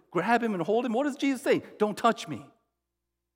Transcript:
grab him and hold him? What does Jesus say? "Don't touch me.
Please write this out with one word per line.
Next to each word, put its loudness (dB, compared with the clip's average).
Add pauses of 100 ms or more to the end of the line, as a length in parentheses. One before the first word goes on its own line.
(100)
grab 2
him -2
and -2
hold 0
him? -2
What 0
does -2
Jesus 0
say? 2 (160)
"Don't 0
touch 0
me. -10 (920)